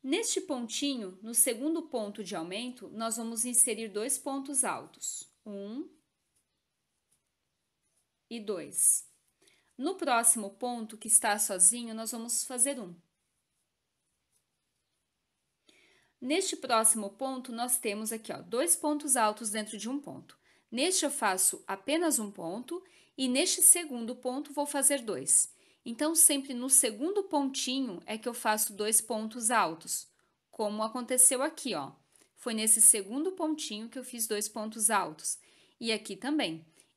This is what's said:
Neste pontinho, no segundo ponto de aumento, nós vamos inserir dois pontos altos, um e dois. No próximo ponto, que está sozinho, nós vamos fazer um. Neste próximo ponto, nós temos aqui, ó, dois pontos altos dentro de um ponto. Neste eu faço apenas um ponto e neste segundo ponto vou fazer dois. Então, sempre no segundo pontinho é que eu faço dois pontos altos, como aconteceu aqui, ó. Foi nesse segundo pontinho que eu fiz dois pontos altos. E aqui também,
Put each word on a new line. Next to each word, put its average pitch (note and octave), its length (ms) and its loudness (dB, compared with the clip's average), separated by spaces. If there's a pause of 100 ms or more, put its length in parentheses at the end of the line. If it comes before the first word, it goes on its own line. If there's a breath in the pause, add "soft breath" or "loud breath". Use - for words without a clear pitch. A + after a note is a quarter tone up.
Neste F4+ 380 0
pontinho, A#3+ 800 -4
no A3+ 120 -10
segundo C#4 500 2
ponto G#3 420 -6
de F#3+ 100 -6
aumento, G3 540 -8
nós A3+ 260 -4
vamos A#3 300 -4
inserir A3+ 420 2
dois G#3 300 -2
pontos C4+ 480 -2
altos, - 680 -6 (120)
um G#3+ 440 -10 (2500)
e A#3 80 -8
dois. F#3 680 0 (680 soft breath)
No E4 200 -2
próximo A#3 540 2
ponto, A3+ 480 -8
que A3 100 -12
está G#3 320 4
sozinho, A3+ 560 2
nós A3+ 160 -6
vamos A#3 320 -4
fazer B3+ 380 -2
um. F3+ 120 -12 (3250 soft breath)
Neste D#4+ 380 0
próximo A3 540 2
ponto, B3+ 420 -6
nós B3 240 0
temos G#3+ 340 -2
aqui, A3 220 -8
ó, - 80 -10
dois A#3+ 340 2
pontos D4 400 0
altos G#3+ 360 0
dentro G#3+ 260 -6
de G#3 120 -6
um C4+ 80 -4
ponto. - 400 -14 (320 soft breath)
Neste D#4 360 2
eu - 40 2
faço - 560 0
apenas D4 540 0
um G#3+ 100 -4
ponto G#3 540 -8 (340 soft breath)
e C4 120 0
neste E4+ 320 2
segundo B3+ 560 4
ponto C#4 340 -6
vou C#4+ 140 0
fazer C#4 360 2
dois. E3+ 480 2 (360 loud breath)
Então, D4 280 -2
sempre C#4 400 4
no B3 160 -4
segundo C#4 540 2
pontinho C4+ 800 -2
é A3 120 -4
que A3 100 -6
eu A#3 60 -4
faço G#3+ 400 0
dois G#3 260 2
pontos A3 500 -4
altos, E3 640 0 (400)
como G#3+ 320 -2
aconteceu B3 580 4
aqui, D4 320 -4
ó. C#3+ 200 -6 (420 soft breath)
Foi A#3 180 -6
nesse A3 280 4
segundo A#3 500 4
pontinho D4+ 560 -4
que A3+ 100 -12
eu B3+ 60 -10
fiz A#3 240 -4
dois G#3 220 -2
pontos A3 400 -2
altos. E3+ 500 0 (400 soft breath)
E A3+ 140 -4
aqui G#3+ 240 -6
também, B3 480 -2 (320 soft breath)